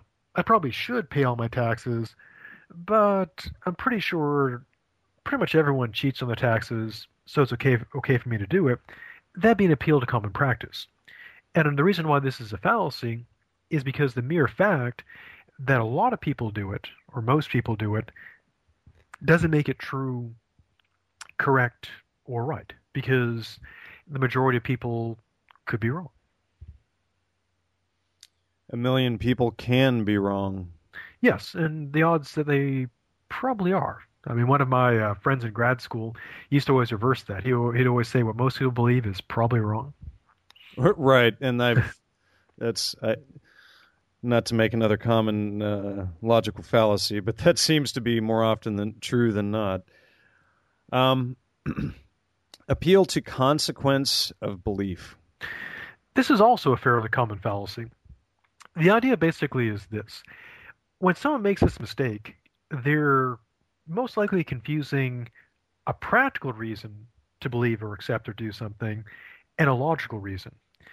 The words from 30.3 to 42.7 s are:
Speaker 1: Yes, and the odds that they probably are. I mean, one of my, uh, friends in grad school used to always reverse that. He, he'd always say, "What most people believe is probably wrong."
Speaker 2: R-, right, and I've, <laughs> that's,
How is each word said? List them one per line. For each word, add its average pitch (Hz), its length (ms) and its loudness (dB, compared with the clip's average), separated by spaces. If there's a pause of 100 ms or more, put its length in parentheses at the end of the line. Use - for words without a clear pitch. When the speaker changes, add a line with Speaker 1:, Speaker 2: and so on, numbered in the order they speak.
Speaker 1:
Yes, - 320 0
and 156 380 -4
the 156 120 2
odds 160 320 0
that 151 120 -2
they 139 400 0 (400)
probably 202 460 -2
are. - 260 -4 (260)
I - 80 -6
mean, 120 140 2
one 139 140 6
of 131 60 0
my, 127 300 4
uh, 107 180 0
friends 131 280 0
in 113 80 -6
grad 120 300 0
school 113 340 -8 (340)
used 143 180 2
to 143 60 4
always 123 180 2
reverse 120 320 0
that. 98 200 -8
He, 127 60 -2
he'd 123 380 2
always 123 200 2
say, 123 160 2
"What 110 120 -2
most 127 220 0
people 131 140 0
believe 120 340 2
is 95 160 -6
probably 117 380 0
wrong." 110 340 -4 (840)
Speaker 2:
R-, 151 160 4
right, 131 480 6
and 123 220 0
I've, 120 340 2 (300)
<laughs> - 300 -20
that's, - 440 -4